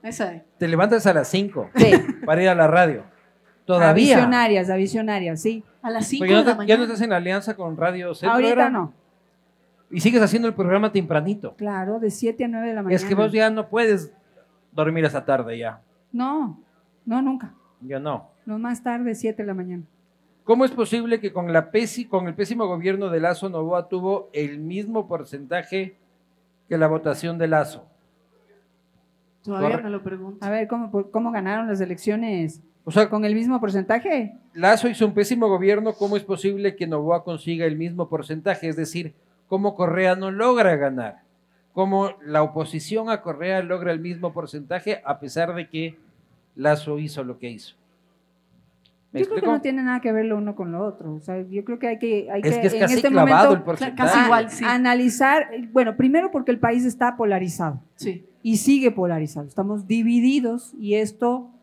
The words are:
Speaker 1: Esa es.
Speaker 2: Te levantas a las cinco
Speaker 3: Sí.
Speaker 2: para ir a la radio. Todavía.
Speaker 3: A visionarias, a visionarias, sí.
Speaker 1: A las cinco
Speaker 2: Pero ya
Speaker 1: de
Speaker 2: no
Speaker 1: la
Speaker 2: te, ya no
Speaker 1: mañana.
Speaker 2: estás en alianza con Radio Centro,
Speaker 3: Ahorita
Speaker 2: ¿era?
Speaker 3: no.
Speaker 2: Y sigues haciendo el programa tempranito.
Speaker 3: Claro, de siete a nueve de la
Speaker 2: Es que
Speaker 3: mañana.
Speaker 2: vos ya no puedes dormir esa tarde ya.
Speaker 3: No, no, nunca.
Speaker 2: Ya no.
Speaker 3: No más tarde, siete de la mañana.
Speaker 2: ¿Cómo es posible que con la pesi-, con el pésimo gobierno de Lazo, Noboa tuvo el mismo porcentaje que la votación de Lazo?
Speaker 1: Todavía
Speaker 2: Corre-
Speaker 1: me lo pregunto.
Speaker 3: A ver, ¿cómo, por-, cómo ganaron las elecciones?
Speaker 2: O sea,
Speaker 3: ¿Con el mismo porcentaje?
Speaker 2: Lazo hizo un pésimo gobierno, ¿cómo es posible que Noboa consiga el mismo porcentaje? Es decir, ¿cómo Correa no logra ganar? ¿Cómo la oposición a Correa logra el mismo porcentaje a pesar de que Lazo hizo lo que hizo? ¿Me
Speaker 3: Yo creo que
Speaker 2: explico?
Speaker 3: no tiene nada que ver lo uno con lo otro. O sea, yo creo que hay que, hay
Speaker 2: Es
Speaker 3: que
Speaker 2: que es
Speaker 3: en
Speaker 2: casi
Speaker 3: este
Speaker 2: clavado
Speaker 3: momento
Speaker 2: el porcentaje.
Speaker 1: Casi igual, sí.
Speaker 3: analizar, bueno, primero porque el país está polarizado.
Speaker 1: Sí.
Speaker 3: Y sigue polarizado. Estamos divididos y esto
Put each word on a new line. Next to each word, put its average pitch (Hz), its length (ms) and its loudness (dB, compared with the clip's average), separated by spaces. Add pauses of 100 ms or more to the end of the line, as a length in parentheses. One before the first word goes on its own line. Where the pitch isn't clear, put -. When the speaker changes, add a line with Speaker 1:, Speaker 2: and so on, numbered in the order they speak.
Speaker 1:
Esa 214 320 -6
es. 165 80 -20 (160)
Speaker 2:
Te 175 80 -2
levantas 214 400 4
a 185 60 6
las 147 140 2
cinco 190 480 -4
Speaker 3:
Sí. - 160 8 (340)
Speaker 2:
para 165 180 2
ir 185 60 6
a 180 60 4
la 160 120 6
radio. 156 360 4 (640)
Todavía. 175 240 6
Speaker 3:
A 156 40 8 (260)
visionarias, 226 500 4
a 190 60 0
visionarias, 190 680 -2
sí. 220 220 -4 (180)
Speaker 1:
A 240 80 -8
las 220 160 -2
cinco 185 220 -2
Speaker 2:
Pero 190 60 8
ya 214 60 8
Speaker 1:
de - 60 4
Speaker 2:
no 240 60 4
Speaker 1:
la 220 120 2
Speaker 2:
te, 202 40 -4
ya 214 80 8
no 240 60 2
Speaker 1:
mañana. 233 120 -2
Speaker 2:
estás 208 140 -2
en 214 60 0
alianza 190 420 -2
con 170 200 -8
Radio 180 380 -2
Centro, 214 220 0
Speaker 3:
Ahorita 247 180 4
Speaker 2:
¿era? 247 160 4
Speaker 3:
no. 190 240 -4 (1000)
Speaker 2:
Y 175 100 -4
sigues 233 200 6
haciendo 226 260 2
el 226 80 -2
programa 196 360 0
tempranito. 185 640 -2
Speaker 3:
Claro, 202 440 -6
de 220 120 0
siete 226 320 -4
a 240 40 -4
nueve 226 220 -6
de 226 40 -6
la 220 80 -6 (100)
Speaker 2:
Es 185 120 2
que 196 120 0
Speaker 3:
mañana. 208 80 4
Speaker 2:
vos 214 100 0
ya 220 180 4
no 220 180 -4
puedes 208 420 0 (600)
dormir 160 340 0
esa 135 200 -2
tarde 117 340 0
ya. 113 200 -8 (320)
Speaker 3:
No, 254 480 -4 (460)
no, 233 160 -2
nunca. 254 320 -4 (280)
Speaker 2:
Ya 135 180 -8
no. 143 300 -6 (180)
Speaker 3:
No 214 120 -6
más 240 240 -6
tarde, 240 320 -4
siete 220 280 -6
de 208 40 -6
la 196 60 -6
mañana. 180 300 -8 (600)
Speaker 2:
¿Cómo 240 220 4
es 254 60 2
posible 233 480 -2
que 208 120 -6
con 175 220 -4
la 160 180 2
pesi-, 233 360 -2
con 180 200 -2
el 170 60 -8
pésimo 208 340 -4
gobierno 185 420 -4
de 165 100 0
Lazo, 175 300 -2
Noboa 175 380 -4
tuvo 190 460 -4
el 147 260 -6
mismo 202 480 -6
porcentaje 170 880 -8 (720)
que 165 100 -2
la 160 100 4
votación 156 500 -2
de 165 100 -2
Lazo? 156 400 -2 (1600)
Speaker 1:
Todavía 202 340 -2
Speaker 2:
Corre- 240 60 -8
Speaker 1:
me 214 80 -8
lo 196 120 -6
pregunto. 190 420 -12
Speaker 3:
A 196 40 -4
ver, 214 180 -2
¿cómo, 233 220 -6
por-, 202 220 -2
cómo 233 200 -2
ganaron 214 360 -4
las 202 120 -2
elecciones? 185 800 -4 (240)
Speaker 2:
O 160 60 -8
sea, 208 180 6
Speaker 3:
¿Con 214 140 -2
el 214 120 0
mismo 240 240 0
porcentaje? 220 760 -2 (220)
Speaker 2:
Lazo 214 340 4
hizo 220 160 0
un 208 80 0
pésimo 220 340 0
gobierno, 208 460 2
¿cómo 208 240 -2
es 202 60 -4
posible 196 520 -2
que 180 120 -6
Noboa 160 360 0
consiga 165 440 -4
el 151 100 -2
mismo 170 320 -6
porcentaje? 160 600 -4
Es 156 60 -4
decir, 160 380 -8 (340)
¿cómo 202 280 -2
Correa 185 400 0
no 190 160 -6
logra 214 440 2
ganar? 127 460 -4 (520)
¿Cómo 196 380 0 (120)
la 151 200 2
oposición 160 680 -6
a 214 120 -2
Correa 175 420 -4
logra 175 280 -4
el 165 80 -2
mismo 170 340 -8
porcentaje 165 720 -8
a 139 140 -4
pesar 165 360 -6
de 170 120 -10
que 160 300 -8 (580)
Lazo 147 440 -2
hizo 147 240 -8
lo 123 160 -12
que 120 100 -12
hizo? 107 260 -18 (1400)
¿Me - 100 -8
Speaker 3:
Yo 392 40 2
creo 403 100 -6
que - 40 -2
Speaker 2:
explico? 349 140 0
Speaker 3:
no 294 80 -2
tiene 269 220 -4
nada 254 180 -2
que 226 100 -2
ver 220 140 0
lo 214 120 -2
uno 208 180 -6
con 180 160 -8
lo 175 120 -6
otro. 190 320 -10
O 156 60 -12
sea, 185 200 -10
yo 190 220 -10
creo 233 160 -8
que 247 80 -4
hay 226 120 -4
que, 214 320 -2
hay 202 120 -4
Speaker 2:
Es 156 120 2
Speaker 3:
que 240 60 -2
Speaker 2:
que 196 60 2
es 185 60 2
Speaker 3:
en 220 80 -2
Speaker 2:
casi 240 140 2
Speaker 3:
este 247 140 4
Speaker 2:
clavado 165 400 8
Speaker 3:
momento 202 60 8
Speaker 2:
el 175 80 -6
porcentaje. 254 480 -2
Speaker 1:
Casi 240 140 6
igual, 226 260 4
sí. - 120 -8
Speaker 3:
analizar, 247 840 2 (240)
bueno, 233 240 4
primero 302 360 2
porque 254 200 -2
el 240 80 0
país 240 260 2
está 247 320 0
polarizado. 180 600 -2 (160)
Speaker 1:
Sí. 185 300 -10 (180)
Speaker 3:
Y 226 140 0
sigue 262 340 4
polarizado. 160 560 -4
Estamos 196 400 -6
divididos 240 920 0
y 208 160 -2
esto 240 540 -2 (140)